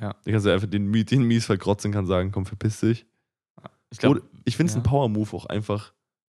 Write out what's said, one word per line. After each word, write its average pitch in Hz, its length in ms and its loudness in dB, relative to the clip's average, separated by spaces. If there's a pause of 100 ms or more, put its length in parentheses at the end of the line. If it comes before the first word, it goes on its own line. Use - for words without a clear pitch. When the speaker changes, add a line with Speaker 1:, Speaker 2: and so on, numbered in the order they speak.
Speaker 1:
Ja. 104 120 -8 (100)
Speaker 2:
Dann 95 100 -4
kannst 104 120 2
du 98 80 4
einfach 98 140 0
den, 101 200 0
Mi-, 107 180 2
den 131 180 2
mies 117 220 2
vergrotzen, 101 480 0
kann 101 140 -2
sagen, 92 240 0
„Komm, 95 140 -4
verpiss 107 360 -4
dich.“ 113 240 0 (840)
Speaker 1:
Ich - 100 -18
glaub, 135 180 4
Speaker 2:
Oder - 80 -12 (200)
ich - 120 -2
find's 160 160 0
Speaker 1:
ja. 127 60 -2
Speaker 2:
ein 113 40 0
Power-Move 110 520 0
auch - 100 -12
einfach, 104 480 -6 (460)